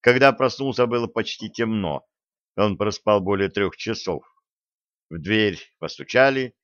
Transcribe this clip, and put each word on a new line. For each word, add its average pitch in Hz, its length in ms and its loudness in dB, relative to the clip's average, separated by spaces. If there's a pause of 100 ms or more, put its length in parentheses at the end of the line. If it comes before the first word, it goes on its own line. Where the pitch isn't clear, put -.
Когда 127 320 6
проснулся, 127 540 0
было 117 200 -2
почти 110 440 -6
темно. 107 560 -4 (500)
Он 101 200 0
проспал 104 440 0
более 98 280 -2
трех 95 280 -2
часов. 110 480 -6 (840)
В 82 120 -10
дверь 101 400 0 (180)
постучали. 127 840 0